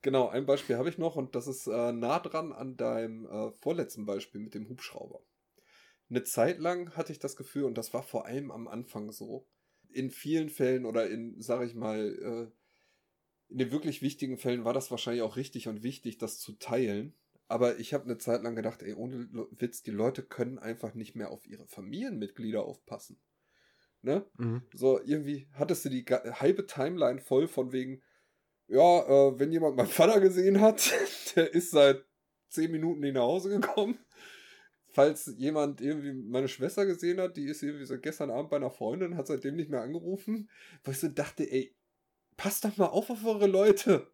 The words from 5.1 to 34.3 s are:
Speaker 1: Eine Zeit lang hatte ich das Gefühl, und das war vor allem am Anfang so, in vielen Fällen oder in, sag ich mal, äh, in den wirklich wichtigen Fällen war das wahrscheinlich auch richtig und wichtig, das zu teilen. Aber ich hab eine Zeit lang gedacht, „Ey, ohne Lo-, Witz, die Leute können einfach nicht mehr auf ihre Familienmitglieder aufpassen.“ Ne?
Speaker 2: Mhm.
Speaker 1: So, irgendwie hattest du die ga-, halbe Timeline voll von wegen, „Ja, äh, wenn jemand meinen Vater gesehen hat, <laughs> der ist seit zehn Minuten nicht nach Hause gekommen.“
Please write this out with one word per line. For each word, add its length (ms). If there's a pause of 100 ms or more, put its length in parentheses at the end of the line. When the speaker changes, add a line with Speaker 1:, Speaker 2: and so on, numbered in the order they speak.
Speaker 1:
Eine 140
Zeit 340
lang 380
hatte 160
ich 60
das 180
Gefühl, 280
und 140
das 160
war 80
vor 240
allem 240
am 160
Anfang 460
so, 340 (440)
in 200
vielen 400
Fällen 360
oder 220
in, 320
sag 240
ich 100
mal, 760
äh, 80 (920)
in 80
den 140
wirklich 300
wichtigen 340
Fällen 280
war 100
das 160
wahrscheinlich 320
auch 140
richtig 320
und 140
wichtig, 360
das 200
zu 140
teilen. 600 (340)
Aber 300
ich 160
hab 100
eine 140
Zeit 240
lang 140
gedacht, 260
„Ey, 100
ohne 400
Lo-, 200
Witz, 300
die 80
Leute 320
können 360
einfach 360
nicht 220
mehr 140
auf 160
ihre 200
Familienmitglieder 960
aufpassen.“ 560 (840)
Ne? 240 (100)
Speaker 2:
Mhm. 260 (120)
Speaker 1:
So, 260
irgendwie 540
hattest 320
du 20
die 160
ga-, 360
halbe 260
Timeline 540
voll 280
von 240
wegen, 300 (640)
„Ja, 340 (300)
äh, 80
wenn 120
jemand 260
meinen 120
Vater 320
gesehen 400
hat, 320 (200)
<laughs> 240
der 180
ist 160
seit 340 (460)
zehn 200
Minuten 300
nicht 140
nach 80
Hause 260
gekommen.“ 500 (920)